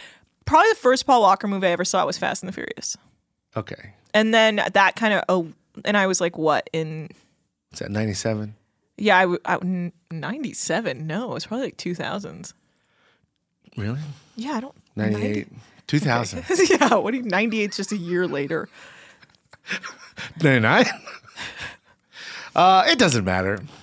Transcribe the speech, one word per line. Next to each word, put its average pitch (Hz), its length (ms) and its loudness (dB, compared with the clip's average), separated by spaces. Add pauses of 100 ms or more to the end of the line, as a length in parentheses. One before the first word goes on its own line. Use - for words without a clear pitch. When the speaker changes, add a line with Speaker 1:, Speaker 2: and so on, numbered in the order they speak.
(460)
Speaker 1:
probably 349 240 6
the 427 80 2
first 254 280 2
Paul 247 160 6
Walker 196 260 4
movie 196 200 0
I 175 40 4
ever 175 140 -2
saw - 200 0
was - 120 -4
Fast - 260 -4
and 185 40 -10
the 190 60 -10
Furious. - 440 -10 (600)
Speaker 2:
Okay. - 360 -12 (200)
Speaker 1:
And 220 200 4
then 220 280 4 (120)
that 196 220 4
kind 220 180 0
of, 185 160 2
oh, 180 180 2 (380)
and 208 120 0
I 190 100 2
was 185 140 0
like, 175 160 -2
what, 156 360 0
in 156 360 -8 (640)
Speaker 2:
Is - 60 -16
that - 120 -8
ninety-seven? 107 640 -4 (420)
Speaker 1:
Yeah, 208 200 4
I, 190 40 6
w-, 180 240 0
I, 180 120 0
n-, 180 340 -4 (200)
ninety-seven? 165 920 -6
No, 170 300 -6
it's - 120 -8
probably, 240 200 -6
like, - 100 -14
two 180 160 -8
thousands. - 600 -10 (1200)
Speaker 2:
Really? 113 220 -6 (360)
Speaker 1:
Yeah, 254 180 -8
I 220 80 -4
don't. 262 140 -16 (200)
Speaker 2:
Ninety-eight. - 560 -2
Speaker 1:
Ninety. - 40 -20 (320)
Speaker 2:
Two 147 120 0
thousand. 120 400 0 (100)
Speaker 1:
Okay. 359 200 4
<laughs> 370 100 4
Yeah, 247 160 4
what 196 160 0
do 262 60 -2
you, 247 60 -6
ninety-eight 208 500 0
just 196 180 -6
a 208 60 -2
year 175 300 -2
later? 147 400 -4 (1000)
Speaker 2:
<laughs> - 40 -16 (720)
Ninety-nine? 135 440 6 (1700)
Uh, 185 320 6
it 320 120 4
doesn't 123 260 4
matter. 92 340 0 (240)